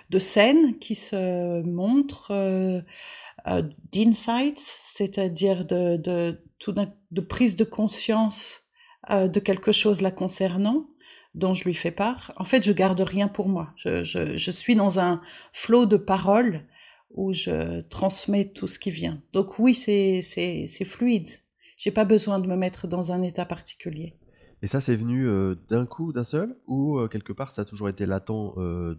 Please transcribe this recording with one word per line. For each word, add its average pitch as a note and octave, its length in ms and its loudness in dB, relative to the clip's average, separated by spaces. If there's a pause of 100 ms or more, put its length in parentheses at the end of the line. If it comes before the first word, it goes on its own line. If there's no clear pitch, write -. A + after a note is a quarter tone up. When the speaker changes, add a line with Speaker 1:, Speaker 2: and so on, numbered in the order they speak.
Speaker 1:
de F#3+ 100 2
scènes B3 580 6
qui - 160 -8
se F3+ 680 -2
montrent, G#3+ 680 0
euh, F#3+ 500 0 (680)
euh, F3+ 160 0 (300)
d'insights, A#3 640 2
c'est-à-dire F#3+ 1080 -2
de, F3 300 0
de, E3+ 480 -2 (160)
tout G3+ 140 -6
d'un, G3 200 -2 (180)
de F3 100 -2
prise A#3 340 2
de A3 80 4
conscience, G#3+ 1000 -2 (460)
euh, F#3+ 200 2
de G3 100 0
quelque G3 320 2
chose G#3 300 4
la F#3+ 100 0
concernant, F#3+ 800 0 (440)
dont F#3 200 0
je F3+ 100 -2
lui F3+ 100 0
fais E3+ 180 -4
part. A3 440 -4
En G3 80 -6
fait, B3+ 180 2
je G3 120 4
garde F#3 260 2
rien G3 300 0
pour G3+ 180 -4
moi. E3 300 -2
Je, E3+ 260 -2
je, D#3+ 320 -4
je F3+ 160 -4
suis A3+ 240 2
dans G3 240 4
un F3+ 220 2 (320)
flot A#3+ 320 4
de G#3 100 6
paroles G3 720 2 (420)
où F#3+ 220 -4
je E3+ 560 -4
transmets G3 640 -2
tout - 160 -8
ce - 120 -8
qui G3 120 -6
vient. D#3+ 400 -6
Donc G3 280 -2
oui, A#3+ 160 6
c'est, G3 460 2
c'est, E3+ 460 -6
c'est - 160 -8
fluide. A3 460 0 (480)
J'ai - 140 -4
pas G#3+ 120 2
besoin G#3 360 2
de F#3 80 -2
me F3+ 100 -2
mettre F#3 280 -4
dans F3 280 -4
un F3+ 80 -2
état F3 240 -4
particulier. D#3+ 720 -12 (440)
Speaker 2:
Et G2+ 60 -4
ça, C3+ 140 0
c'est B2 160 2
venu, B2 280 0
euh, F#2+ 300 2 (140)
d'un A#2+ 160 2
coup, E3 260 -6
d'un A#2+ 140 -4
seul, G3 320 -4 (100)
ou, C#3 300 0
euh, A#2 100 -2
quelque A2 240 -8
part, C3 220 -10
ça - 80 -4
a G#2 40 -6
toujours G#2 220 -6
été G2 180 -4
latent, G2+ 520 -4
euh, F2 420 -4